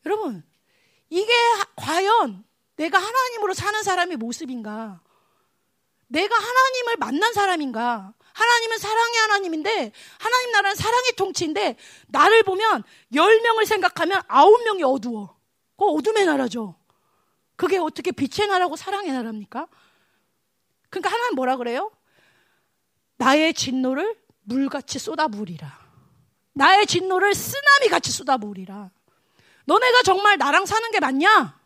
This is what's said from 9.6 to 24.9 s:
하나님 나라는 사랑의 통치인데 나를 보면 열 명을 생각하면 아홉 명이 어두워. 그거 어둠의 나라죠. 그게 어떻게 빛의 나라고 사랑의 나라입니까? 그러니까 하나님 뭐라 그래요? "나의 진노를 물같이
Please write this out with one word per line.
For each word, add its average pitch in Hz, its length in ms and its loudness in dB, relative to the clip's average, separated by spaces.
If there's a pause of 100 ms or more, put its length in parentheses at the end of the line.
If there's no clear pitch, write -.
하나님 494 340 -2
나라는 403 240 0
사랑의 480 380 0
통치인데 349 640 -4 (300)
나를 427 360 6
보면 381 400 0 (300)
열 403 280 6
명을 453 240 2
생각하면 370 600 0
아홉 415 360 8
명이 403 200 -2
어두워. 233 540 -4 (400)
그거 403 140 2
어둠의 403 340 0
나라죠. 240 500 -2 (800)
그게 359 220 0
어떻게 320 340 -4
빛의 403 360 -4
나라고 370 280 0
사랑의 392 360 -8
나라입니까? 226 560 -8 (1200)
그러니까 370 220 -4
하나님 466 240 -2
뭐라 262 220 -2
그래요? 247 340 -6 (1300)
"나의 294 360 2
진노를 262 680 -4 (240)
물같이 269 560 -6